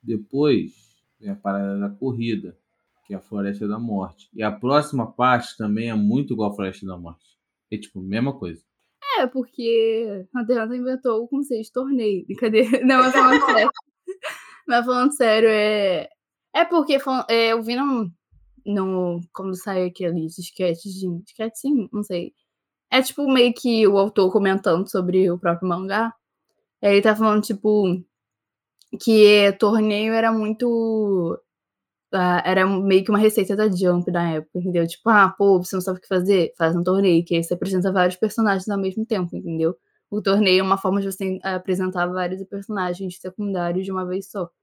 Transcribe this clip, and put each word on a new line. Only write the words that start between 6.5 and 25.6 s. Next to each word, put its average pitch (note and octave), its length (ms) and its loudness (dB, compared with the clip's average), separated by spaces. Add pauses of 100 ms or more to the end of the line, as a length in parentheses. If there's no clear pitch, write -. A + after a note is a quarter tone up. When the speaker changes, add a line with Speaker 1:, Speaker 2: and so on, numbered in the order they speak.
Speaker 1:
a G#2 40 -12
Floresta G2 300 -8
da F#2 120 -10
Morte. E2 280 -18 (440)
É, G#2+ 80 -8
tipo, G2+ 240 -14
mesma A2+ 360 -4
coisa. E2 260 -12 (560)
Speaker 2:
É, C4 80 0
porque A3+ 1040 -4
Hunter A#3+ 240 -2
x A3 80 -2
Hunter B3 140 -6
inventou B3 440 -4
o A#3+ 40 -10
conceito C4+ 380 -4
de - 60 -20
torneio. A#3+ 540 -2
Brincadeira. A3 540 2
<laughs> B3 40 -4
Não, C4 160 6
mas B3+ 140 4
falando C4+ 320 6
sério. A3 240 4 (380)
<laughs> F#4+ 360 -12 (220)
Mas A#3+ 200 0
falando B3+ 280 2
sério, A3+ 360 4
é, G#3 580 0 (480)
é E4 80 4
porque D#4+ 340 2
fal-, C4 320 -2
é, A3+ 220 4
eu A#3 100 0
vi A#3 140 -4
num, B3 340 -2 (560)
no, F#3+ 540 -2 (140)
quando F#3+ 240 -8
saiu F#3 300 -4
aqueles E3+ 500 -6
esquetes F3+ 560 -6
de, F#3+ 120 -10 (220)
esquete A3 320 -10
sim, C4+ 320 0
não G#3 100 -6
sei. F3 300 -6 (580)
É C4 120 2
tipo C#4 280 -4
meio B3 240 4
que A3+ 320 2
o G3 120 6
autor G3 340 2
comentando F#3+ 580 0
sobre F#3 400 2
o F3 80 -2
próprio F3 300 -2